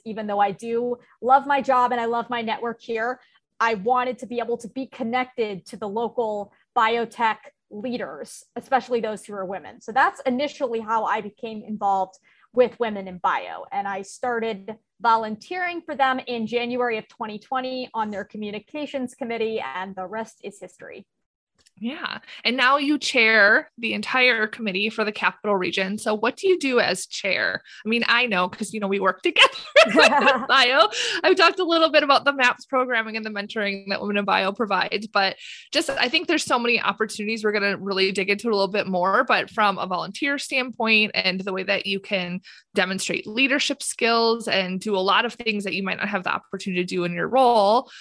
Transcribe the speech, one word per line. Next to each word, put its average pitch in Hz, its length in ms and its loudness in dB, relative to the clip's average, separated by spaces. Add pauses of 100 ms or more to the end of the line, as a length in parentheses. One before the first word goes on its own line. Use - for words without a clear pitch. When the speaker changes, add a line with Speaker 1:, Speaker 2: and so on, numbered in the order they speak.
Speaker 1:
Even 220 220 -8
though 202 120 -2
I 202 140 2
do 233 440 -4 (240)
love 262 260 6
my 277 140 2
job 247 320 4
and 240 80 0
I 233 60 -2
love 233 240 -4
my 240 120 -4
network 226 380 -6
here, 233 400 -4 (380)
I 233 160 2
wanted 247 440 0
to 240 80 -12
be 233 120 -8
able 233 200 -2
to 233 100 -12
be 262 180 -8
connected 233 800 -4
to - 100 -16
the 208 120 -8
local 214 640 -4 (240)
biotech 226 600 0 (320)
leaders, 202 760 -10 (100)
especially 247 460 0
those 214 240 -6
who 208 100 -12
are 190 100 -6
women. 170 360 -10
So - 120 -12
that's 311 340 2
initially 254 540 -2
how 220 240 -2
I 196 180 0
became 214 440 -12
involved 196 520 -2 (340)
with 240 280 4
Women 208 280 -4
in 180 100 -12
Bio. 104 520 -2
And 196 160 -4
I 196 160 -6
started 226 720 -6 (240)
volunteering 233 800 0
for 311 120 -8
them 262 320 2
in 233 200 -4
January 240 520 -2
of 214 100 -10
twenty 214 300 -10
twenty 254 560 -6
on 220 160 -4
their 202 140 -6
communications 220 920 -8
committee, 226 460 -4
and 185 340 -8
the 185 120 -8
rest 214 360 -10
is 196 160 -12
history. 175 480 -18 (720)
Speaker 2:
Yeah. 269 420 -8 (220)
And 233 140 0
now 269 220 4
you 294 200 2
chair 220 760 4
the 226 160 -4
entire 226 540 2
committee 208 420 -4
for 220 160 -2
the 208 80 -2
Capital 202 440 0
Region. 190 420 -2
So 214 160 -2
what 220 220 0
do 381 120 0
you 359 100 4
do 262 220 2
as - 260 0
chair? - 560 -2 (220)
I 214 40 -6
mean, 233 200 2
I 240 160 4
know, 185 240 0
'cause, - 240 -8
you 214 80 -8
know, 202 80 -2
we 196 100 0
work 190 240 0
<laughs> - 0 -
together 415 280 6 (340)
with 202 100 2
Women - 340 6
in 262 180 2
Speaker 1:
<laughs> - 20 -2
Speaker 2:
Bio. 269 400 6 (340)
I've 370 140 6
talked 349 220 4
a 370 60 0
little 330 260 4
bit 294 120 6
about 285 220 4
the 277 80 4
maps 254 320 0
programming 240 520 -2
and 220 100 -6
the 220 40 -8
mentoring 202 600 -6
that 196 100 -2
Women 202 160 -2
in 202 80 0
Bio 190 280 2
provides, 196 540 -2
but 196 300 0 (340)
just, 302 200 0
I 277 180 0
think 320 200 -2
there's 320 160 2
so 269 140 2
many 240 220 0
opportunities. 214 640 -4
We're 214 80 0
gonna 202 240 0
really 190 340 0
dig 196 200 -2
into 208 180 -2
it 226 40 2
a 208 40 2
little 196 160 0
bit 202 140 -2
more, 190 380 2
but 208 260 0
from 208 260 2
a - 100 -4
volunteer 190 520 -4
standpoint 226 760 0
and 185 260 -2
the 190 120 -6
way 185 120 -2
that 196 200 -2
you 196 160 -4
can 180 400 -4 (340)
demonstrate 185 520 -2
leadership 269 560 0
skills 226 680 0
and 185 320 -2
do 208 160 -2
a - 20 2
lot 196 280 4
of 226 80 -8
things 214 300 -4
that 196 100 -6
you 190 80 -4
might 190 160 -4
not 202 100 -4
have 196 160 -4
the - 80 -2
opportunity 190 500 -4
to 185 40 -6
do 180 180 -4
in 175 80 -4
your 170 160 -4
role, 240 600 4 (100)